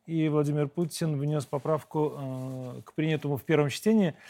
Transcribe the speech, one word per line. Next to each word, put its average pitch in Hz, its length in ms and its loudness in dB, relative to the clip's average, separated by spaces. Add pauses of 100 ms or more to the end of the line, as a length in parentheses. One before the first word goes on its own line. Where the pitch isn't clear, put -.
и 160 220 0
Владимир 147 400 2
Путин 160 500 -2
внес 147 280 -2
поправку, 151 720 -2
э, 131 680 -10
к - 100 -20
принятому 156 420 0
в 113 80 -10
первом 151 240 4
чтении, 208 460 2 (160)